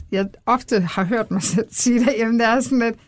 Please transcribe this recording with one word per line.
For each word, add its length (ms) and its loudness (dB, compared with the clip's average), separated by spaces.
jeg 160 -2
ofte 360 0
har 220 -2
hørt 280 -2
mig 120 -2
selv 280 0
sige 340 2
derhjemme, 340 0
det 80 2
er 120 2
sådan 200 0
lidt, 160 0